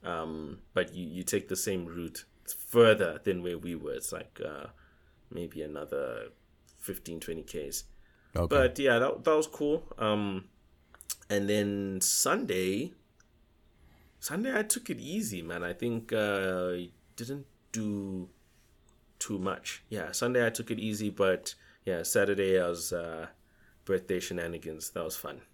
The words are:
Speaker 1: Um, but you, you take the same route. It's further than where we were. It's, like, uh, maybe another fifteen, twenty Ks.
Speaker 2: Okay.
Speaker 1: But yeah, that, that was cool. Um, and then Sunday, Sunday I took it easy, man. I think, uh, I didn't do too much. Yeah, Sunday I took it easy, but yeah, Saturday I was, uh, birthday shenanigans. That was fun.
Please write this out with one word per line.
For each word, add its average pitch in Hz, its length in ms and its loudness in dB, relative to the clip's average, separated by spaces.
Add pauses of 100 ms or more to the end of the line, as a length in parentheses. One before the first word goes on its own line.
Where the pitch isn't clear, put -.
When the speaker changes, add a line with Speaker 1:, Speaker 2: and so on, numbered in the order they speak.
Speaker 1:
Um, 80 560 -6 (140)
but 90 200 0
you, 87 140 -6
you 87 160 -6
take 98 240 0
the 95 80 -2
same 92 300 -2
route. 85 400 -8 (180)
It's - 100 -8
further 104 680 6
than 90 200 0
where 87 140 -2
we 85 180 -6
were. 73 180 -6
It's, - 180 -6
like, - 340 -10
uh, 73 220 -10 (640)
maybe 80 300 -8
another 69 680 -6 (480)
fifteen, 85 440 -8
twenty 82 220 -6
Ks. - 420 -8 (500)
Speaker 2:
Okay. 85 180 2
Speaker 1:
But 131 240 6
yeah, 131 220 6
that, 131 240 0
that 156 120 6
was 156 120 4
cool. 156 380 0 (120)
Um, 104 480 0 (840)
and 101 200 2
then 101 520 2
Sunday, 127 920 2 (1300)
Sunday 226 380 -2
I 214 60 2
took 226 260 -2
it 131 100 -2
easy, 113 420 -4
man. 85 220 -4
I 87 80 -2
think, 113 400 -2
uh, 95 640 2
I 87 140 -6 (260)
didn't 135 300 -8 (260)
do 98 560 -2 (920)
too 101 200 -4
much. - 480 -4
Yeah, 85 240 -6
Sunday 123 340 2
I 113 40 4
took 117 220 -8
it 107 80 -2
easy, 107 300 -2
but 95 460 2 (300)
yeah, 87 180 0
Saturday 98 560 4
I 87 80 2
was, 85 240 -2
uh, 82 360 -4 (580)
birthday 92 340 2
shenanigans. 82 720 -6
That 85 140 -4
was 78 100 -6
fun. 73 260 -10 (120)